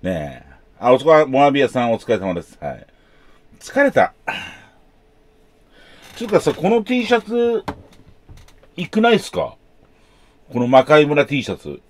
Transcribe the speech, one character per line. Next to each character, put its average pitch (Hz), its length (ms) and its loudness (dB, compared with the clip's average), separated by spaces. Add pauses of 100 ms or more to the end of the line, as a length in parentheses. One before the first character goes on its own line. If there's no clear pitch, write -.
ね 76 420 -8
え。 - 120 -20 (220)
あ、 120 140 2
お 131 60 4
疲 156 200 6
れ、 156 60 4
モ 135 200 2
ア 143 60 4
ビ 139 120 0
ア 127 60 0
さ 123 160 -2
ん 117 80 0
お - 60 -2
疲 - 100 -14
れ 110 100 0
様 92 160 -4
で 85 80 -8
す。 - 180 -20
は 71 120 -10
い。 - 140 -18 (720)
疲 - 240 -4
れ 277 80 2
た。 98 220 0 (2000)
つ 226 80 -12
う 226 40 -12
か 190 120 2
さ、 147 120 -2
こ 170 160 -4
の 226 140 2
T 247 240 -2
シ 247 80 2
ャ 226 80 0
ツ、 233 420 -2 (1120)
い 170 120 -8
く 220 120 -2
な 233 100 2
い 220 60 4
っ - 20 0
す - 140 -8
か？ - 240 -6 (960)
こ 120 80 -4
の 123 60 -2
魔 131 180 6
界 151 220 6
村 147 180 0
T 139 180 -4
シ 98 80 -10
ャ 85 60 -6
ツ。 73 340 -14